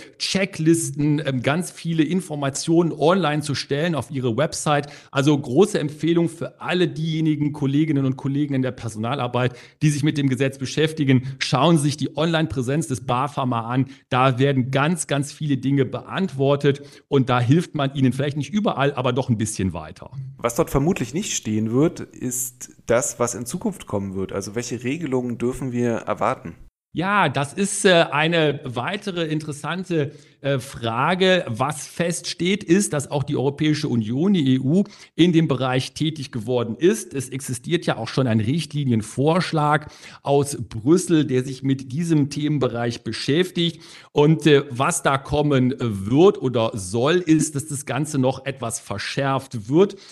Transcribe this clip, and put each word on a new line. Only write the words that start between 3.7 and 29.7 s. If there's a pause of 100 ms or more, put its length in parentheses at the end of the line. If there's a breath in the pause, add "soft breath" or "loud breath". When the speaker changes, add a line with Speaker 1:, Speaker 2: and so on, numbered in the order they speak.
Speaker 1:
auf
ihre
Website. (240 loud breath)
Also
große
Empfehlung
für
alle
diejenigen
Kolleginnen
und
Kollegen
in
der
Personalarbeit, (280 loud breath)
die
sich
mit
dem
Gesetz
beschäftigen.
Schauen
Sie
sich
die
Online-Präsenz
des
bafa
mal
an. (200 loud breath)
Da
werden
ganz,
ganz
viele
Dinge
beantwortet (260 loud breath)
und
da
hilft
man
ihnen
vielleicht
nicht
überall,
aber
doch
ein
bisschen
weiter. (260)
Speaker 2:
Was
dort
vermutlich
nicht
stehen
wird,
ist (100)
das,
was
in
Zukunft
kommen
wird.
Also
welche
Regelungen
dürfen
wir
erwarten? (380)
Speaker 1:
Ja,
das
ist,
äh,
eine
weitere
interessante, (300 loud breath)